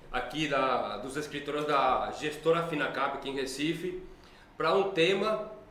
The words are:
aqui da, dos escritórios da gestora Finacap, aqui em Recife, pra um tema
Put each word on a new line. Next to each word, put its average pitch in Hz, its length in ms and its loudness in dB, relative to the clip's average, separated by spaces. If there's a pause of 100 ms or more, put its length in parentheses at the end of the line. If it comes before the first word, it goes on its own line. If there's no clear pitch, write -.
(100)
aqui 143 380 -2
da, 127 500 0
dos 135 180 -6
escritórios 147 500 -4
da 127 520 2
gestora 160 460 2
Finacap, 135 540 0
aqui 135 120 -6
em 135 40 -4
Recife, 156 680 -2 (540)
pra 160 180 4
um 196 160 4
tema 202 600 2 (200)